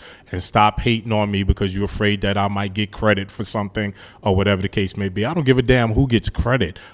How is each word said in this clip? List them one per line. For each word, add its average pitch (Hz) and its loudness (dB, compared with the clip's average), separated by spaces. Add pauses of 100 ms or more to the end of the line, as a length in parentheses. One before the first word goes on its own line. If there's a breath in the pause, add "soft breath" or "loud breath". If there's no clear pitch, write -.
(320 loud breath)
and 92 -4
stop 107 2
hating 113 -2
on 104 0
me 98 0
because 95 0
you're 101 -4
afraid 104 -2
that 101 0
I 101 0
might 101 -4
get 101 -4
credit 98 0
for - -10
something 101 -4 (300 loud breath)
or 104 2
whatever 98 2
the 98 -2
case 98 -2
may 98 -4
be. 101 -4
I 143 -2
don't 170 -2
give 131 4
a 131 2
damn 120 2
who 131 2
gets 117 2
credit. 117 -2 (140 loud breath)